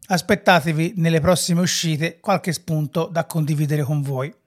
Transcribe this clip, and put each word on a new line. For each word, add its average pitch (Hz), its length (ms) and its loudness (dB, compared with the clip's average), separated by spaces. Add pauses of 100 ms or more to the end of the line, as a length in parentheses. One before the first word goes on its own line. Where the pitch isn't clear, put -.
aspettatevi 170 920 2
nelle 165 220 4
prossime 170 420 2
uscite 165 580 -2
qualche 185 340 -2
spunto 156 580 -4
da 165 140 -4
condividere 151 560 0
con 143 220 -2
voi. 139 280 -6 (160)